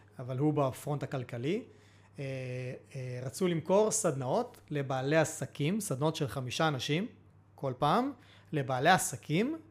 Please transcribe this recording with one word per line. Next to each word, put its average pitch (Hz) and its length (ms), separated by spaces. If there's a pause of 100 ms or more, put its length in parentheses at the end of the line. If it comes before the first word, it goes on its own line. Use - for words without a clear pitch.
(180)
אבל 127 200
הוא 151 160
בפרונט 143 480
הכלכלי, 131 600 (560)
אה, 143 60 (680)
אה, 127 280
רצו 151 260
למכור 185 420
סדנאות 151 720 (100)
לבעלי 139 460
עסקים, 160 640
סדנאות 151 360
של 139 120
חמישה 131 400
אנשים, 147 380 (480)
כל 135 240
פעם, 220 340 (400)
לבעלי 135 380
עסקים, 190 680 (120)